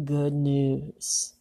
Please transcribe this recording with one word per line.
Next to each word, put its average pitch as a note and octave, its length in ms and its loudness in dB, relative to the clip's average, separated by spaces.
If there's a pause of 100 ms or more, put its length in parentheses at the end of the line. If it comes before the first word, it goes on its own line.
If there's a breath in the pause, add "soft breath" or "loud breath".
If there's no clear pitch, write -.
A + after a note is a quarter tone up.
good D3 300 0
news. C#3 1080 0